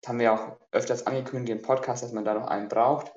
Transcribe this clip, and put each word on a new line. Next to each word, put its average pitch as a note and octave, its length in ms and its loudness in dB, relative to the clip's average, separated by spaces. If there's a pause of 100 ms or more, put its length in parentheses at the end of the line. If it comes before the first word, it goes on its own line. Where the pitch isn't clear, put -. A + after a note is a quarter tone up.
Das - 80 -12
haben A#2+ 100 -2
wir A2+ 140 6
auch - 240 -2 (160)
öfters A#2+ 340 0
angekündigt B2 500 -2
im - 60 -8
Podcast, C3 400 0
dass A#2 100 -8
man G#2+ 120 -4
da G#2+ 100 2
noch - 140 -2
einen G#2 200 -2
braucht. B2 480 2